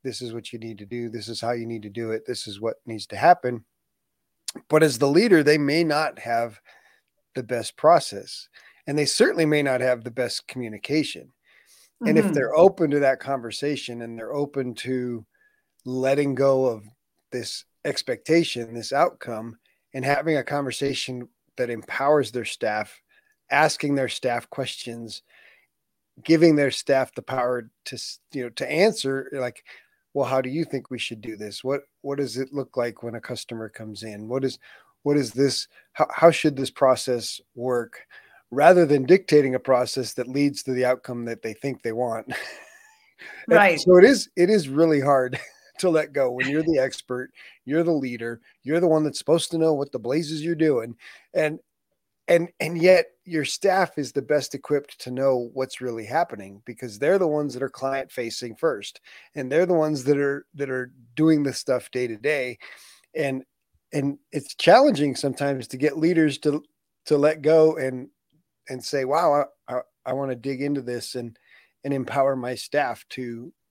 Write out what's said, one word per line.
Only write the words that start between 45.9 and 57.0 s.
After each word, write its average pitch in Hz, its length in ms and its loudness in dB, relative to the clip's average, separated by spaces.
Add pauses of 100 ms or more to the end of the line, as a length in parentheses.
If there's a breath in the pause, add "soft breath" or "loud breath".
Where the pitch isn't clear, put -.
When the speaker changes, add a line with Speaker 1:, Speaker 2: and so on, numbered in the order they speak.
Speaker 1:
go 131 180 0
when 127 180 -4
you're 151 140 0
the 156 160 0
expert, 127 520 -6 (340 loud breath)
you're 156 180 0
the 170 80 0
leader, 120 500 -6 (220 soft breath)
you're 175 160 -2
the 165 80 2
one 156 160 4
that's 143 160 -4
supposed 165 320 0
to 165 60 -4
know 160 160 2
what 143 180 -4
the 127 80 -8
blazes 147 440 -4
you're 165 120 -4
doing. 127 400 0 (380 loud breath)
And, 156 260 -2 (680)
and, 170 220 2 (100)
and 160 220 -4
yet 180 260 6 (180)
your 156 200 -4
staff 185 520 0
is 135 160 -6
the 139 80 -4
best 143 340 -2
equipped - 460 -6
to 127 100 -12
know 127 420 0
what's 131 280 -6
really 113 240 -8
happening 104 600 -4
because 110 340 -14
they're 170 200 2